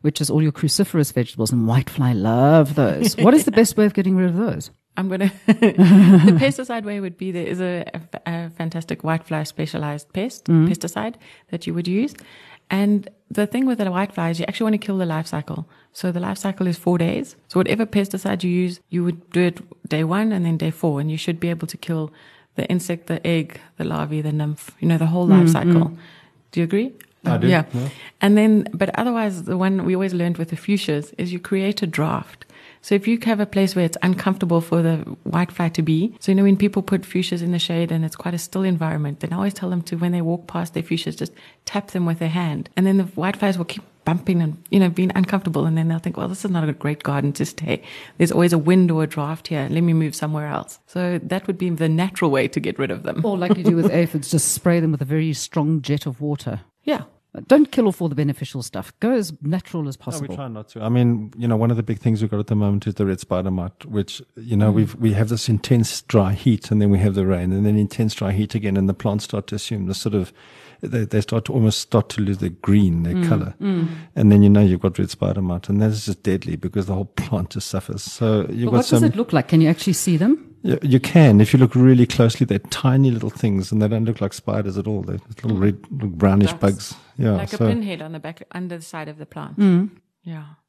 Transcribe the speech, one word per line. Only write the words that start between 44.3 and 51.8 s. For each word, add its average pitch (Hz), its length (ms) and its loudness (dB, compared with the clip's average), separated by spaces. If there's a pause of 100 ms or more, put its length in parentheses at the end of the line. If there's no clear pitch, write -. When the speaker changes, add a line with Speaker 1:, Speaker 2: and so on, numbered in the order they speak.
Speaker 2:
and, 156 160 -4 (140)
you 202 80 4
know, 180 100 4
being 185 240 0
uncomfortable. 180 540 0
And 160 100 0
then 160 120 0
they'll 165 100 -2
think, 170 180 -8
"Well, - 100 -6
this 190 160 -10
is 208 60 -6
not 165 180 0
a 147 60 -2
great 147 300 -4
garden 143 300 -2
to 156 120 -4
stay. - 380 -6 (340)
There's 170 140 2
always 170 200 4
a 170 60 4
wind 180 320 4
or 156 140 0
a 151 40 -2
draft 156 420 -8
here. 143 200 -4
Let 165 140 0
me 165 100 4
move 156 220 0
somewhere 151 320 -6
else." - 400 -8
So 175 340 -4
that 190 240 -6
would 185 140 -6
be 180 100 -2
the 160 180 0